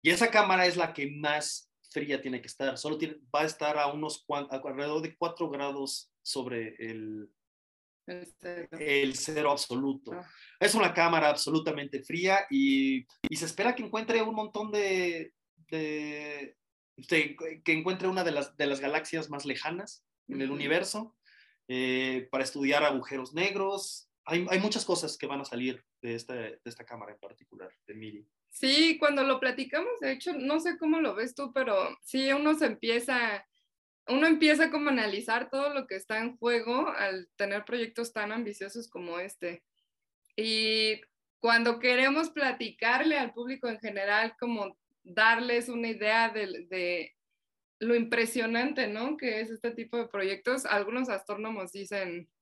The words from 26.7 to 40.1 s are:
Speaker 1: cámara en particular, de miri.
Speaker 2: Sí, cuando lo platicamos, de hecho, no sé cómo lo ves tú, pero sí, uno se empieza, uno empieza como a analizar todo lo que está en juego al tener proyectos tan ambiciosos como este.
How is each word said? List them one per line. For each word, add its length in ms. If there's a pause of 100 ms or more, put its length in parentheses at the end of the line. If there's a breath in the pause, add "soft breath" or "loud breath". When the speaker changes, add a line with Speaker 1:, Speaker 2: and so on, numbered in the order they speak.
Speaker 1:
cámara 280
en 60
particular, 520 (160)
de 80
miri. 320 (240)
Speaker 2:
Sí, 480
cuando 240
lo 160
platicamos, 600
de 120
hecho, 220
no 260
sé 180
cómo 240
lo 140
ves 180
tú, 200
pero 500
sí, 280
uno 220
se 140
empieza, 800 (640)
uno 200
empieza 420
como 200
a 40
analizar 560
todo 240
lo 140
que 80
está 240
en 180
juego 520
al 460
tener 300
proyectos 480
tan 180
ambiciosos 580
como 300
este. 440 (720)